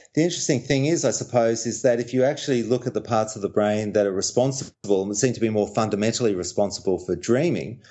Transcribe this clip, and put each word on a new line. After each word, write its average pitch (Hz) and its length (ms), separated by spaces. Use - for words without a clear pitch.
the 151 80
interesting 160 380
thing 139 260
is, 156 180
I 113 80
suppose, 117 520
is 110 180
that 120 180
if 120 120
you 127 120
actually 135 400
look 123 240
at 117 60
the 104 60
parts 110 360
of 101 60
the 98 60
brain 104 440
that 104 140
are 98 60
responsible 101 920
and 104 120
seem 123 160
to 117 80
be 113 80
more 104 200
fundamentally 107 640
responsible 92 640
for 90 160
dreaming, 117 640